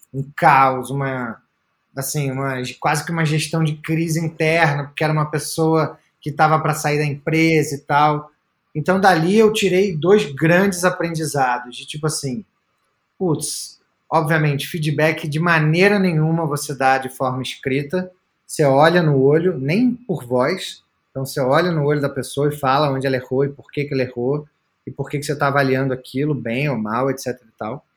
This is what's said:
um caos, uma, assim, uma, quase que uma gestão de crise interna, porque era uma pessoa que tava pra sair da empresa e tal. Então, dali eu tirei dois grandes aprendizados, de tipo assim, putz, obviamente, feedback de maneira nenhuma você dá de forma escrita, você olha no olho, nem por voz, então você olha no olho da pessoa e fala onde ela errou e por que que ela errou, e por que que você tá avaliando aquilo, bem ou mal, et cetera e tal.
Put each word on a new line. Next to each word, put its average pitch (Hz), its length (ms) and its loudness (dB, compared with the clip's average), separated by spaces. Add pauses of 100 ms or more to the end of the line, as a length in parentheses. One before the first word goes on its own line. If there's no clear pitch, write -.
(140)
um 139 100 -6 (120)
caos, 131 540 4
uma, 131 520 -6 (540)
assim, 135 360 -4
uma, 135 240 -4 (240)
quase 151 240 0
que - 80 -8
uma 165 140 0
gestão 156 380 0
de 151 120 0
crise 160 440 -2
interna, 160 680 0
porque - 180 -6
era 156 80 0
uma 151 180 0
pessoa 160 720 -2 (220)
que 151 100 -8
tava 156 280 4
pra 151 140 0
sair 147 260 -2
da 151 60 0
empresa 156 720 0
e 139 40 -12
tal. 151 520 0 (420)
Então, 180 260 0
dali 185 380 4
eu 220 140 6
tirei 190 440 0
dois 175 360 2
grandes 175 540 2
aprendizados, 143 920 -2
de - 100 -16
tipo 151 220 -8
assim, 131 380 -6 (720)
putz, - 600 -4 (300)
obviamente, 151 580 0
feedback 156 600 -2
de 147 120 -4
maneira 170 600 4
nenhuma 165 460 2
você 143 300 -4
dá 131 220 2
de 131 120 -4
forma 131 320 -4
escrita, 143 680 -4 (340)
você - 180 -2
olha 165 400 6
no 143 180 4
olho, 156 360 4
nem 196 360 2
por 165 320 -8
voz, 127 580 -2 (280)
então 135 140 -6
você 143 140 -8
olha 147 320 2
no 156 120 0
olho 147 180 2
da 139 80 -2
pessoa 139 400 -2
e 147 80 -6
fala 139 340 2
onde 131 140 -4
ela 135 100 2
errou 127 300 -2
e 143 40 -4
por - 220 -16
que 143 140 -4
que 143 80 -8
ela 131 100 0
errou, 135 440 -4 (380)
e 135 60 -12
por 135 180 -10
que 147 100 -6
que 139 60 -10
você 151 100 -4
tá 143 120 -2
avaliando 135 460 0
aquilo, 139 400 -4
bem 120 360 -4
ou 127 80 -2
mal, 110 320 -2
et 135 100 -4
cetera - 280 -10
e - 100 -20
tal. 117 280 -10 (120)